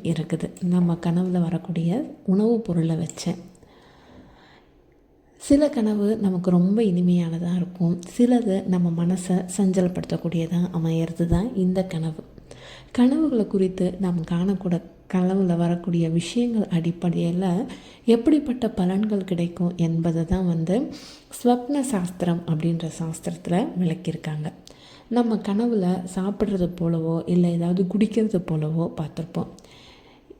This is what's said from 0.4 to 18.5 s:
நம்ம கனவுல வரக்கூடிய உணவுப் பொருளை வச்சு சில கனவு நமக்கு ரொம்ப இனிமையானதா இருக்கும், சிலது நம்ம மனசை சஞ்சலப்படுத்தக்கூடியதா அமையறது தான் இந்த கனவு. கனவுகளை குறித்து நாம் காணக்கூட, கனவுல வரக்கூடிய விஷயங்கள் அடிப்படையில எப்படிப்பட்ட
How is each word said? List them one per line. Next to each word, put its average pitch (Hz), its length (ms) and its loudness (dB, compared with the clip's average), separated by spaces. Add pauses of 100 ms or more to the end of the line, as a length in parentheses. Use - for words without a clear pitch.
நம்ம 175 300 2
கனவுல 175 480 0
வரக்கூடிய 175 760 -2 (100)
உணவுப் 220 380 2
பொருளை 165 320 0
வச்சு 170 400 -6 (2000)
சில 285 320 4
கனவு 214 480 0
நமக்கு 185 320 0
ரொம்ப 185 320 4
இனிமையானதா 175 720 2
இருக்கும், 175 440 0 (180)
சிலது 226 480 2
நம்ம 175 400 0
மனசை 180 400 0 (120)
சஞ்சலப்படுத்தக்கூடியதா 175 1160 0
அமையறது 165 520 0
தான் 185 300 0
இந்த 185 300 0
கனவு. 160 380 -6 (680)
கனவுகளை 262 560 2
குறித்து 185 520 0
நாம் 175 220 0
காணக்கூட, 180 600 0 (320)
கனவுல 185 440 2
வரக்கூடிய 170 520 2
விஷயங்கள் 220 600 0
அடிப்படையில 170 960 0 (400)
எப்படிப்பட்ட 247 640 4